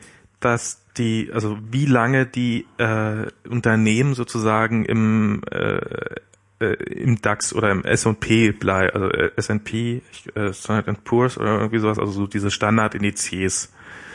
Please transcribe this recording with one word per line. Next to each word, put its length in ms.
dass 440
die, 340
also 260
wie 140
lange 400
die, 400
äh, 500
Unternehmen 680
sozusagen 680
im, 580
äh, 280
äh, 140
im 380
dax 320
oder 160
im 140
S 220
und 140
P 320
blei-, 400
also, 180
äh, 260
S 140
and 140
P, 380
ich, 240
äh, 180
Standard 360
and 140
Poor's 340
oder 220
irgendwie 200
sowas, 200
also 120
so 160
diese 240
Standardindizes, 1200